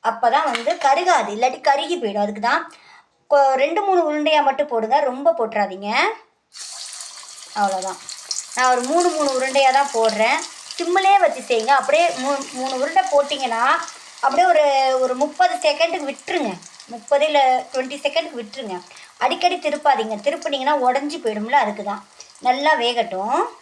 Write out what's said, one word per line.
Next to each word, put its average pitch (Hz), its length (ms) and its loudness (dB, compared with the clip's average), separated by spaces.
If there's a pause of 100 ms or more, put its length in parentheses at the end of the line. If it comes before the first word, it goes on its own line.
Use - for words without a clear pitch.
அப்பதான் 247 420 0
வந்து 233 200 -2 (140)
கருகாது, 285 500 2
இல்லாட்டி 254 320 -2
கருகி 311 300 0
போயிடும். 208 260 -2
அதுக்கு 208 240 -6
தான் 311 160 0 (680)
கொ-, 277 220 6 (100)
ரெண்டு 330 240 0
மூணு 370 200 4
உருண்டையா 302 400 2
மட்டும் 277 240 -2
போடுங்க, 226 260 0 (140)
ரொம்ப 285 280 0
போட்டுறாதீங்க. 202 500 -4 (1700)
அவ்வளோதான். 190 380 -2 (560)
நான் 254 180 4
ஒரு 247 160 0
மூணு, 349 180 2 (100)
மூணு 285 200 0
உருண்டையா 262 420 2
தான் 277 180 0
போடுறேன். 220 420 2 (380)
சிம்மிலே 381 360 2 (100)
வச்சு 254 260 0
செய்யுங்க. 233 300 2
அப்படியே 302 260 2 (180)
மூ-, 277 240 -2 (120)
மூணு 269 220 -4
உருண்டை 330 220 2 (100)
போட்டிங்கன்னா 269 500 0 (600)
அப்படியே 294 280 4
ஒரு, 302 120 4 (380)
ஒரு 254 100 0 (100)
முப்பது 349 320 0 (120)
செகண்டுக்கு 302 440 -2
விட்டுருங்க. 277 400 -4 (420)
முப்பது 277 360 0
இல்ல 294 100 2 (340)
ட்வென்டி 262 320 -6
செகண்டுக்கு 285 360 -4
விட்டுருங்க. 208 360 -10 (460)
அடிக்கடி 339 400 0
திருப்பாதீங்க, 226 520 0 (100)
திருப்புனீங்கன்னா 285 500 -2 (100)
உடஞ்சி 285 380 0
போயிடும்ல, 220 400 -2
அதுக்கு 208 260 -6
தான். 202 140 -8 (440)
நல்லா 277 240 2 (120)
வேகட்டும். 233 560 -2 (220)